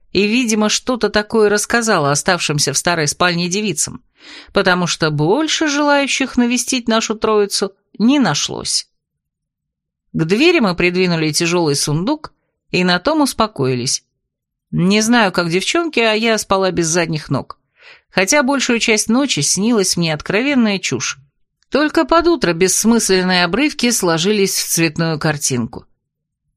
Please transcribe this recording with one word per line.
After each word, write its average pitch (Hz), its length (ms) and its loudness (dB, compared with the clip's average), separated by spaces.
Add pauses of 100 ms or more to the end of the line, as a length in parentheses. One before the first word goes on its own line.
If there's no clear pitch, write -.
(120)
и, 196 140 2
видимо, 220 420 0
что-то 226 420 -2
такое 214 400 2
рассказала 208 640 0
оставшимся 151 600 -2
в 139 60 -2
старой 165 300 0
спальне 175 400 -2
девицам, 190 560 -4 (480)
потому 180 340 2
что 160 240 -2
больше 208 560 0
желающих 285 720 0
навестить 240 520 0
нашу 226 280 0
троицу 208 560 0 (260)
не 262 220 4
нашлось. - 680 -2 (1200)
К 160 120 -2
двери 294 360 2
мы 185 160 0
придвинули 175 560 0
тяжёлый 165 420 0
сундук 175 580 -2 (380)
и 180 140 0
на 180 160 0
том 302 220 0
успокоились. 131 800 -2 (680)
Не 185 300 2
знаю, 220 320 2
как 175 180 -2
девчонки, 285 480 -2
а 226 160 2
я 220 240 0
спала 190 320 0
без 170 160 -2
задних 165 440 -4
ног. - 280 -6 (560)
Хотя 220 300 2
большую 247 340 0
часть 214 300 0
ночи 247 320 0
снилась 196 560 0
мне 165 180 -2
откровенная 220 640 0
чушь. - 400 -6 (500)
Только 302 360 0
под 330 240 2
утро 247 240 0
бессмысленные 185 920 2
обрывки 240 460 0
сложились 190 640 0
в - 120 -4
цветную 160 500 -2
картинку. 143 680 -4 (720)